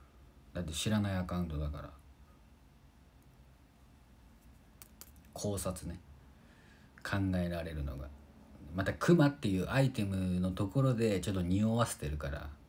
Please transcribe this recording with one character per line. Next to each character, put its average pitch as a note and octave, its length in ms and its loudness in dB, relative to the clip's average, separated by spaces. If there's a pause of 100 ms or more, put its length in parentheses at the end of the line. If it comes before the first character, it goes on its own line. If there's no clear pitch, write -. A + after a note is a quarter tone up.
(540)
だ - 80 -6
っ - 20 -2
て D#2 80 -6
知 - 180 -2
ら G#2+ 120 2
な G2+ 100 0
い F#2+ 60 0
ア F2+ 80 0
カ F2+ 120 -4
ウ F2+ 60 0
ン E2 60 -6
ト D2+ 80 -4
だ D2+ 120 -2
か D2 120 -8
ら。 C#2+ 80 -12 (3500)
考 G2+ 240 -4
察 F#2 280 -4
ね。 F2+ 140 -8 (1040)
考 - 140 -2 (200)
え F2 120 0
ら F2 140 -4
れ E2 100 -8
る D2 100 -4
の C#2 140 -6
が。 C2+ 100 -10 (680)
ま F2+ 120 -2
た、 - 80 0
ク - 220 6
マ D3+ 120 8
っ C#3 80 0
て - 140 -2
い F#2 100 2
う F2 100 -2
ア C3 120 4
イ C3 100 4
テ G#2 140 -2
ム F#2+ 340 0
の F2+ 120 0
と G2 160 -2
こ C3+ 160 0
ろ C3 100 4
で A2 260 2
ち F2 100 -6
ょ - 20 0
っ - 20 0
と F#2 80 0
匂 G2+ 340 4
わ A#2 100 4
せ - 140 -6
て - 80 -6
る C#2+ 80 -4
か D2 140 -6
ら、 C#2 200 -8 (200)